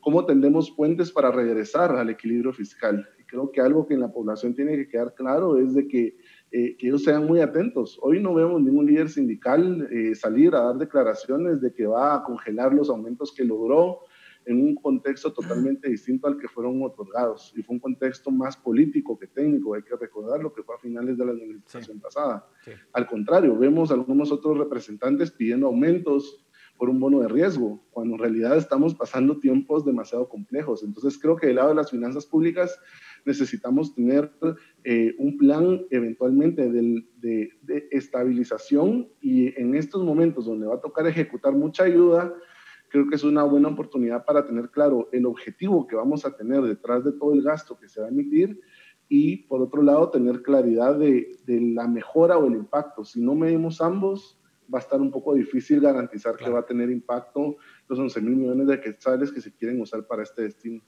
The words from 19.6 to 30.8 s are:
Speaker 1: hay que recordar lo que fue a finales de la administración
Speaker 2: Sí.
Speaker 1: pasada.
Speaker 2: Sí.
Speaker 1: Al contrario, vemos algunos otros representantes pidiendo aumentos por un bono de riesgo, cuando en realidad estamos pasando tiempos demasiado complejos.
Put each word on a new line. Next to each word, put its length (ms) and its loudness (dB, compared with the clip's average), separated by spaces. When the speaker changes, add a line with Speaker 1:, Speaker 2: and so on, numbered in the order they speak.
Speaker 1:
hay 80 -4
que 160 -10
recordar 460 -8
lo 100 -8
que 100 -16
fue 120 -14
a 40 -16
finales 380 -6
de 80 -4
la 80 -4
administración 640 -16
Speaker 2:
Sí. 60 -18
Speaker 1:
pasada. 440 -6
Speaker 2:
Sí. 100 -20
Speaker 1:
Al 140 -4
contrario, 500 2
vemos 340 4
algunos 400 2
otros 280 0
representantes 720 -2
pidiendo 360 0
aumentos 800 0
por 140 -2
un 100 2
bono 200 4
de 80 2
riesgo, 640 0
cuando 260 -6
en 40 -8
realidad 380 2
estamos 360 2
pasando 440 0
tiempos 480 2
demasiado 420 -2
complejos. 540 -6